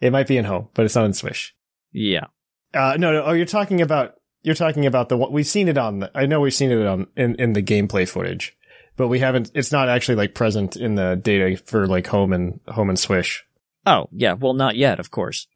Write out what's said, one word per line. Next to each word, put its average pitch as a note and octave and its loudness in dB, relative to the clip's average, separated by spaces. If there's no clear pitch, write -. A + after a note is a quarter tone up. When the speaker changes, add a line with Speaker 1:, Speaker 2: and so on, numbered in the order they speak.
Speaker 1:
It B2 2
might C3+ 0
be C3+ 2
in A2+ 0
Home, G2 -4
but A2+ 2
it's G#2+ 0
not A2+ 4
in G2+ 2
Swish. - -8
Speaker 2:
Yeah. G2 -2
Speaker 1:
Uh, C3+ 2
no, E3+ 2
no. D3+ 0
Oh, D3+ 0
you're E3+ 2
talking G3 0
about, D3 0
you're D#3 0
talking D3+ 0
about B2 2
the B2+ 2
one, B2+ 0
we've D3 0
seen G3+ 0
it C#3+ 2
on, G#2+ -2
the, G2 -6
I C#3 0
know D3 2
we've C3+ 2
seen C3+ 0
it A2 2
on, F#2+ -2
in, A#2+ 0
in A#2 0
the G#2 0
gameplay G2+ 0
footage, F2+ -8
but B2+ 0
we B2 0
haven't, B2+ 0
it's C#3 -2
not C3+ 2
actually, B2 2
like, G#2 0
present G#2+ 0
in G#2+ -2
the F#2 0
data F#2+ 2
for, G#2 0
like, F#2 0
Home G2 2
and, F2+ -4
Home G#2+ -2
and F#2 0
Swish. - -2
Speaker 2:
Oh, B2 2
yeah. F#2+ 0
Well, B2+ 0
not C3 0
yet, B2+ 2
of F2 -10
course. - -6